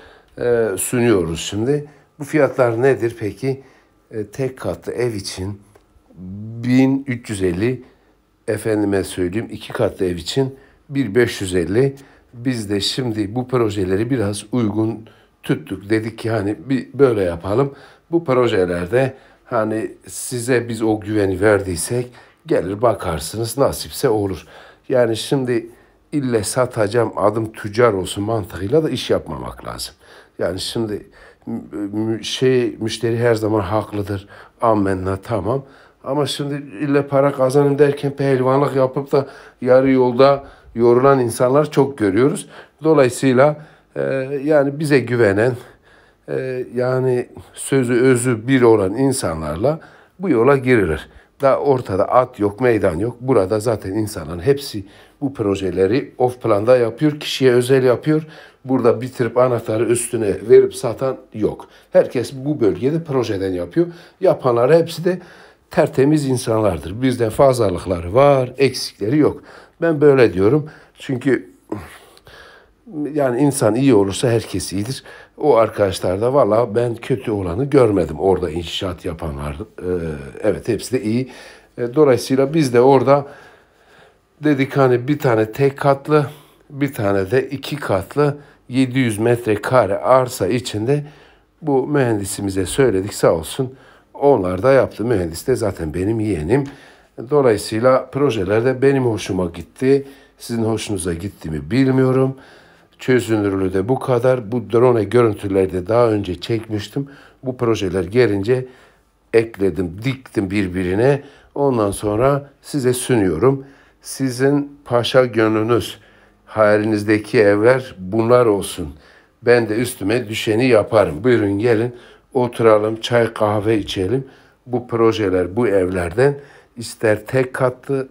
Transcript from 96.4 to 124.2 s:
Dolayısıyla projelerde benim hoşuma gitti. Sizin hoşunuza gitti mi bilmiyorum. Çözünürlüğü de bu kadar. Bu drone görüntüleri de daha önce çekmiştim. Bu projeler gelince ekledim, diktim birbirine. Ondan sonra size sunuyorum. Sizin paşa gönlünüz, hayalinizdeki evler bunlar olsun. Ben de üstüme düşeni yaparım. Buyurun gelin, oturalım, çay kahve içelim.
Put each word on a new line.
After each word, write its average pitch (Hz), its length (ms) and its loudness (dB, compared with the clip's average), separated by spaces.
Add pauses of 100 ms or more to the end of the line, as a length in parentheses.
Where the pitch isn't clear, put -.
Dolayısıyla 123 800 2
projelerde 120 720 0
benim 135 240 4
hoşuma 98 400 -2
gitti. 131 640 -2 (300)
Sizin 117 260 -6
hoşunuza 101 500 -4
gitti 82 360 -10
mi 78 220 -8
bilmiyorum. 131 640 2 (640)
Çözünürlüğü 101 720 0
de 95 160 -2
bu 131 100 0
kadar. 123 520 0
Bu 110 200 -4
drone 120 320 4
görüntüleri 98 680 2
de 90 140 -6
daha 117 220 4
önce 95 300 -2
çekmiştim. 110 680 -6 (360)
Bu 127 140 -8
projeler 98 460 0
gelince 110 640 0 (680)
ekledim, 95 680 0
diktim 113 480 -4
birbirine. 98 720 0 (320)
Ondan 123 360 0
sonra 127 580 -2 (120)
size 123 320 -2
sunuyorum. 123 720 0 (360)
Sizin 135 840 -2
paşa 127 400 2
gönlünüz, 110 760 0 (460)
hayalinizdeki 107 960 2
evler 110 600 4
bunlar 113 460 2
olsun. 90 500 -2 (460)
Ben 117 280 2
de 107 60 -2
üstüme 113 540 -2
düşeni 110 360 0
yaparım. 104 580 2
Buyurun 107 360 2
gelin, 120 360 0 (380)
oturalım, 110 680 2
çay 117 320 0
kahve 107 440 0
içelim. 101 500 -4 (380)